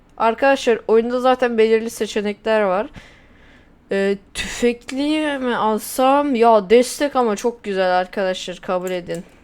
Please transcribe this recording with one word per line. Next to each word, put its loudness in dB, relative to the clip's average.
Arkadaşlar 2
oyunda 2
zaten 0
belirli 2
seçenekler -2
var. 0
Ee, 0
tüfekli -2
mi -2
alsam? 0
Ya 4
destek 2
ama 0
çok -6
güzel 0
arkadaşlar, -6
kabul -6
edin. -8